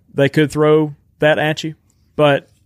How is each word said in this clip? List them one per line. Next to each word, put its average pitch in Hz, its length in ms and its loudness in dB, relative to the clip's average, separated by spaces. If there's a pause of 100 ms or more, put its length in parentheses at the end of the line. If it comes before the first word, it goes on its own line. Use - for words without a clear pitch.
(140)
they 139 160 0
could 151 200 0
throw 151 440 0 (240)
that 151 200 0
at 156 240 -4
you. 160 120 -10 (420)
But 147 320 0 (180)